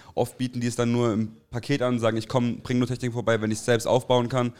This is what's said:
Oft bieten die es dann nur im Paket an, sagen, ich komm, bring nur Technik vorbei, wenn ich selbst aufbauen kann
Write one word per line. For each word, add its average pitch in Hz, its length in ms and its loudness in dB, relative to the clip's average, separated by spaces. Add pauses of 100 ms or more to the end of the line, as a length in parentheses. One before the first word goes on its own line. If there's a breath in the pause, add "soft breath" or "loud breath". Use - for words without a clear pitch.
(160 loud breath)
Oft - 220 -2
bieten 123 220 -4
die 120 80 0
es 117 80 -4
dann 117 160 2
nur 120 220 2
im 107 180 -2 (180)
Paket 131 320 -2
an, 123 180 0
sagen, 113 180 2
ich 110 100 -6
komm, 120 320 0
bring 127 180 -2
nur 123 120 2
Technik 123 240 -6
vorbei, 113 280 2
wenn 110 100 0
ich 107 100 -4
selbst 117 260 2
aufbauen 123 400 2
kann 123 320 0